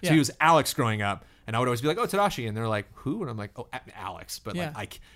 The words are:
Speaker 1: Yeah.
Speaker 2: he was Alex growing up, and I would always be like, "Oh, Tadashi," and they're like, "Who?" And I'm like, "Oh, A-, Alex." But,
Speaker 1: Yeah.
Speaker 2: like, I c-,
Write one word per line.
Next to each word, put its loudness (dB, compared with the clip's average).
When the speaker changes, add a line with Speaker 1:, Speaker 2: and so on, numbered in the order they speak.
Speaker 1:
Yeah. 2
Speaker 2:
he 8
was 2
Alex 6
growing 0
up, -2
and -6
I 2
would 2
always 0
be 0
like, 0
"Oh, 0
Tadashi," 0
and -6
they're -2
like, -2
"Who?" -6
And -6
I'm -8
like, -10
"Oh, -12
A-, -10
Alex." -10
But, -8
Speaker 1:
Yeah. -4
Speaker 2:
like, -
I -10
c-, -20